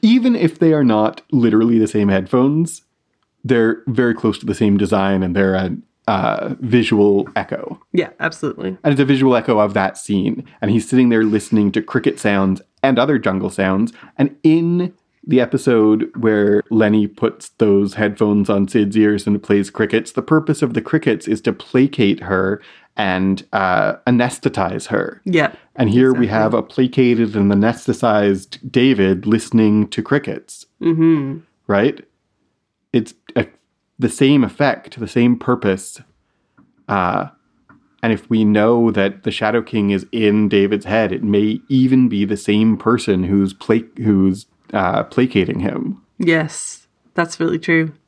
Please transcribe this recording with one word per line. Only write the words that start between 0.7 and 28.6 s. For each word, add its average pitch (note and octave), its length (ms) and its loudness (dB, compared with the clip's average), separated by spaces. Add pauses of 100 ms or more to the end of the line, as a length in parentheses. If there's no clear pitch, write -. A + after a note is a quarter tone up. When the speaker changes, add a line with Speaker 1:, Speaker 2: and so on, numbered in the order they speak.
Speaker 1:
are D3+ 100 2
not G#2+ 380 0 (100)
literally A2+ 460 2
the A2 100 2
same G2+ 220 0
headphones, C3 720 0 (640)
they're A#2 440 0
very A#2+ 260 0
close A2 260 -2
to - 60 -14
the G2+ 100 -4
same G2+ 220 2
design G2 460 0
and F2+ 120 -4
they're F#2+ 200 0
a, F#2 200 -4 (320)
uh, G#2 520 -4
visual G#2 760 2
echo. - 440 -8 (140)
Speaker 2:
Yeah, F3 160 0 (100)
absolutely. - 640 -6
Speaker 1:
And D3+ 80 2
it's C#3 100 2
a C3+ 40 4
visual C3 300 4
echo A2+ 240 2
of G#2 160 2
that F#2+ 220 0
scene. - 500 -4 (120)
And G2+ 120 -2
he's A2 180 0
sitting B2+ 200 4
there A2+ 140 2
listening G#2 500 0
to A2 80 -2
cricket - 380 -4
sounds G2 420 0 (200)
and C3+ 160 2
other C3+ 220 2
jungle F#2+ 320 -2
sounds. G2 420 -2 (240)
And C#3+ 260 0
in E3+ 500 0 (320)
the B2 140 2
episode A#2 760 2
where G#2 560 2
Lenny G#2+ 360 2
puts - 420 -6
those G2+ 440 2
headphones G#2 560 0
on G2+ 180 0
Sid's G#2 300 0
ears G#2 300 2
and G#2 140 -2
plays G2+ 280 0
crickets, A2+ 420 -2
the - 100 -6
purpose D#3 400 0
of B2 120 -2
the A2+ 80 -2
crickets C#3 460 -2
is G#2 140 -2
to A2 120 -2
placate B2+ 680 0
her F#2+ 400 -2 (360)
and, F#2+ 560 -2
uh, F#2+ 420 0 (120)
anesthetize A#2+ 800 -2
her. G2+ 360 -4
Speaker 2:
Yeah, E3 300 -2 (220)
Speaker 1:
And A#2+ 140 0
here B2+ 220 4
we A#2+ 140 2
Speaker 2:
exactly. - 20 -4
Speaker 1:
have A2 260 0
a A2 100 -2
placated A#2+ 720 0
and G2+ 160 2
anesthetized G#2 1200 -2